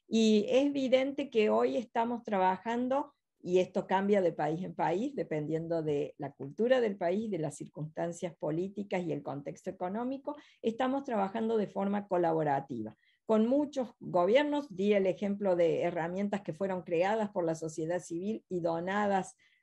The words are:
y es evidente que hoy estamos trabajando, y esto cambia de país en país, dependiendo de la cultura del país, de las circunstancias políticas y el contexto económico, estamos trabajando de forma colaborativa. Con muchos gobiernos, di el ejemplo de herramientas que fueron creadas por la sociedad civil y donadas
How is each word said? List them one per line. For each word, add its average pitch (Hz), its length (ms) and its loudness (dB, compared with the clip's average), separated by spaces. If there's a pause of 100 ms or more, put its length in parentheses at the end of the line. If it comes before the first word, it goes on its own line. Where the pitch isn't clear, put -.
y 220 400 6
es 262 180 4
evidente 269 640 2
que 214 200 4
hoy 247 260 2
estamos 233 480 -2
trabajando, 233 880 0 (260)
y 180 220 2
esto 185 260 -2
cambia 196 340 4
de 165 120 4
país 160 320 -2
en 170 100 -8
país, 190 400 0
dependiendo 160 680 -4
de 147 340 -2
la 139 140 -8
cultura 214 480 0
del 202 160 -2
país, 202 340 -2
de 180 80 -2
las 151 180 -4
circunstancias 165 800 -8
políticas 185 720 -4
y 156 80 -4
el 143 100 -4
contexto 143 480 -10
económico, 233 640 -6 (280)
estamos 262 420 -2
trabajando 226 520 -2
de 202 120 0
forma 202 400 -4
colaborativa. 151 880 0 (280)
Con 220 220 4
muchos 277 440 0 (100)
gobiernos, 269 720 2
di 202 200 2
el 190 120 4
ejemplo 196 480 0
de 165 280 2
herramientas 180 600 -2
que 160 120 -6
fueron 190 280 -4
creadas 196 480 0
por 175 140 -2
la 165 100 0
sociedad 160 460 -4
civil 190 480 -6
y 180 120 -4
donadas 185 760 -2 (260)